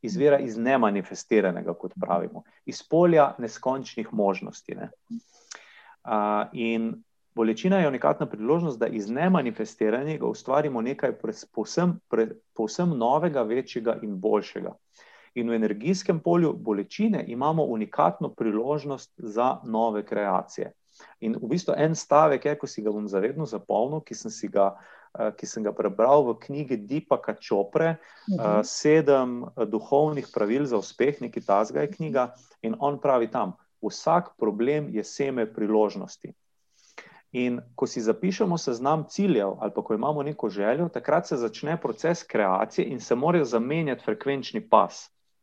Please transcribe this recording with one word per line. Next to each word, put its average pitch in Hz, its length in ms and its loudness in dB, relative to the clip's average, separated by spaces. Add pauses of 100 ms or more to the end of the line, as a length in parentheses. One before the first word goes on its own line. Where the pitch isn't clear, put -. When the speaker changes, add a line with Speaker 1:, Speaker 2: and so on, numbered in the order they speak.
Speaker 1:
Izvira 139 340 4
iz 120 200 -4
nemanifestiranega, 101 1160 2
kot - 200 -10
pravimo. 90 480 -2 (200)
Iz - 200 -12
polja 160 540 6
neskončnih 123 720 -6
možnosti, 98 640 -2
ne. - 160 -12 (1080)
A, 113 180 -2 (320)
in 113 520 -4 (340)
bolečina 113 420 2
je 160 100 4
unikatna 143 380 0
priložnost, 135 520 -2
da 117 80 2
iz 104 220 -4
nemanifestiranega 127 1160 0
ustvarimo 127 560 0
nekaj 127 320 -2
pres-, - 320 -8
povsem, 170 600 -2
pre-, 110 260 0 (180)
povsem 170 400 -2
novega, 139 520 0
večjega 117 580 -2
in 104 180 -6
boljšega. 98 560 -2 (600)
In 117 120 -2
v 117 60 0
energijskem 113 680 0
polju 170 320 2
bolečine 110 720 -2
imamo 143 400 0
unikatno 135 640 0
priložnost 131 840 -4
za 120 480 -2
nove 110 420 0
kreacije. 101 680 -2 (460)
In - 160 -2
v 113 140 -6
bistvu 160 260 -2
en 160 200 2
stavek 147 500 4
je, 147 100 2
ko 147 120 -8
si - 160 -8
ga 107 100 0
bom 104 160 -4
zavedno 123 380 -2
zapomnil, 117 540 -2
ki 117 140 -14
sem 110 160 -10
si 104 180 -8
ga, 98 260 4 (360)
eh, 107 220 -2
ki - 140 -12
sem - 160 -8
ga 104 100 -2
prebral 113 520 4
v 117 120 0
knjigi 139 420 -6
Deepaka 120 560 -2
Chopre, 101 520 0
eh, 165 100 0 (320)
Speaker 2:
Mhm. 110 340 2
Speaker 1:
Sedem, 139 680 4 (140)
eh, - 200 -4
duhovnih 139 640 0
pravil 120 380 0
za 120 100 0
uspeh, 127 440 0
nekaj - 220 -8
takega 113 380 2
je 151 100 -2
knjiga, 135 360 -2 (320)
in 113 180 -6
on 143 220 -2
pravi 123 320 2
tam: 101 220 -4 (260)
"Vsak 165 560 -2
problem 120 560 0
je 107 140 -4
seme 131 420 -2
priložnosti." 104 880 -2 (960)
In 123 300 -2 (120)
ko - 140 -2
si 123 140 -6
zapišemo 175 580 0
seznam 139 460 -2
ciljev 131 520 0
ali 104 140 -4
pa - 120 -4
ko 110 120 -2
imamo 139 280 0
neko 143 280 -4
željo, 117 380 0
takrat 160 380 0
se 156 100 -4
začne 123 400 -4
proces 160 460 -2
kreacije 101 640 0
in 120 160 -6
se - 140 0
morajo 156 300 2
zamenjati 127 600 0
frekvenčni 120 560 -2
pas. - 480 4 (340)